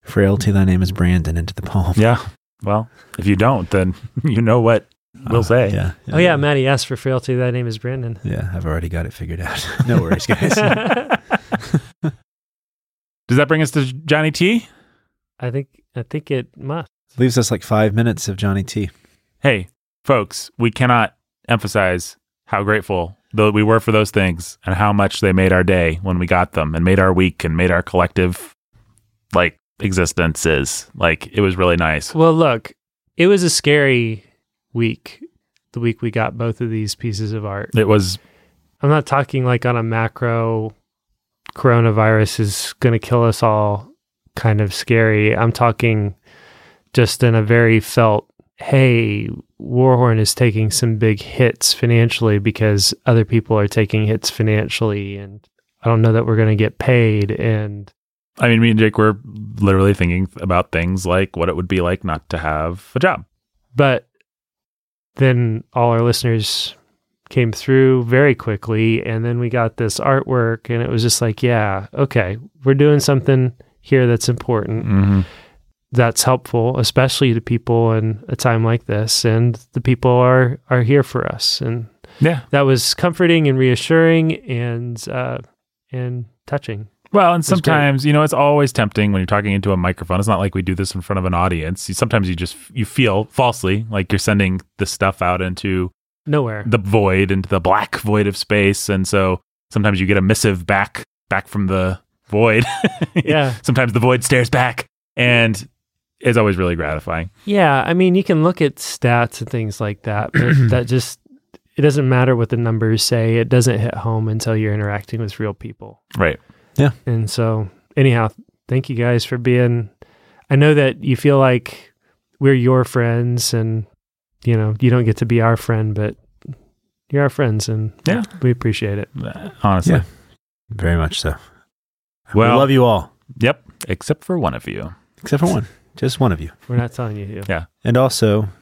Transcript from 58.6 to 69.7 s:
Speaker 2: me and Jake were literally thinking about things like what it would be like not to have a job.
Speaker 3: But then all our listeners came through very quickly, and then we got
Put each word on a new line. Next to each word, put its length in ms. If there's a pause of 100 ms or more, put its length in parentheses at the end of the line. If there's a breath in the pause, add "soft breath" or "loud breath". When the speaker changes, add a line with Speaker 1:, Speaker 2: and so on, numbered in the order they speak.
Speaker 2:
me 80
and 100
Jake 200
were 180 (420)
literally 360
thinking 320 (120)
about 320
things 360
like 280
what 140
it 60
would 120
be 140
like 220
not 260
to 80
have 560
a 60
job. 260 (500)
Speaker 3:
But 320 (1080)
then 480 (100)
all 160
our 140
listeners 720 (540)
came 220
through 520
very 320
quickly, 720
and 200
then 140
we 100
got 280